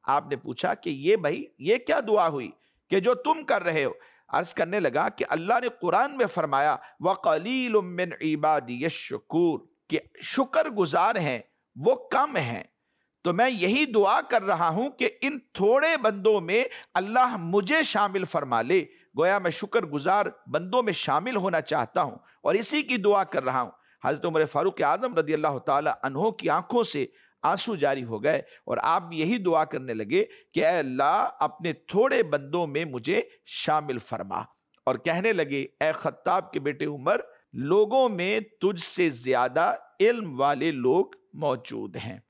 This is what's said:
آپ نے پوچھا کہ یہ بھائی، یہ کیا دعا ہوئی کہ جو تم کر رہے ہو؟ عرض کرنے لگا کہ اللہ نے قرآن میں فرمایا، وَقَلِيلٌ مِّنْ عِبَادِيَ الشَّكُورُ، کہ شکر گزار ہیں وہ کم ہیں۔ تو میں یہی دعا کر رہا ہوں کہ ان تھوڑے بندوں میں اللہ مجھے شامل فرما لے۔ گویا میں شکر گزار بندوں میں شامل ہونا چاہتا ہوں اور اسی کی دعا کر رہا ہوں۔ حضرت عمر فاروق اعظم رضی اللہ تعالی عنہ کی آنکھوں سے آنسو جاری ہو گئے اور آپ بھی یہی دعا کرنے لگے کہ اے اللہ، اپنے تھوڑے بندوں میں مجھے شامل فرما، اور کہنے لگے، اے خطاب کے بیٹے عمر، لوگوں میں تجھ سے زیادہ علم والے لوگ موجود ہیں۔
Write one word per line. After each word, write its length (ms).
آپ 260
نے 60
پوچھا 380
کہ 160
یہ 260
بھائی، 300
یہ 180
کیا 300
دعا 200
ہوئی 240
کہ 100
جو 140
تم 300
کر 200
رہے 220
ہو؟ 60
عرض 240
کرنے 260
لگا 300
کہ 200
اللہ 320
نے 60
قرآن 360
میں 80
فرمایا، 500
وَقَلِيلٌ 800
مِّنْ 400
عِبَادِيَ 600
الشَّكُورُ، 840
کہ 100
شکر 480
گزار 460
ہیں 240
وہ 200
کم 420
ہیں۔ 260
تو 100
میں 160
یہی 360
دعا 360
کر 220
رہا 260
ہوں 200
کہ 200
ان 180
تھوڑے 440
بندوں 440
میں 220
اللہ 440
مجھے 460
شامل 420
فرما 360
لے۔ 240
گویا 220
میں 120
شکر 300
گزار 440
بندوں 320
میں 100
شامل 420
ہونا 260
چاہتا 400
ہوں 140
اور 120
اسی 260
کی 160
دعا 260
کر 200
رہا 180
ہوں۔ 100
حضرت 200
عمر 200
فاروق 360
اعظم 340
رضی 180
اللہ 320
تعالی 240
عنہ 260
کی 200
آنکھوں 340
سے 220
آنسو 320
جاری 280
ہو 200
گئے 160
اور 420
آپ 200
بھی 180
یہی 180
دعا 280
کرنے 280
لگے 320
کہ 120
اے 140
اللہ، 500
اپنے 340
تھوڑے 500
بندوں 440
میں 180
مجھے 360
شامل 540
فرما، 400
اور 100
کہنے 380
لگے، 280
اے 120
خطاب 640
کے 60
بیٹے 260
عمر، 360
لوگوں 560
میں 300
تجھ 420
سے 280
زیادہ 640
علم 400
والے 320
لوگ 340
موجود 640
ہیں۔ 240